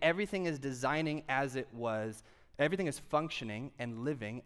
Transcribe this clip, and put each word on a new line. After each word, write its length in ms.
everything 460
is 120
designing 720
as 280
it 160
was, 520
everything 280
is 120
functioning 800
and 240
living 440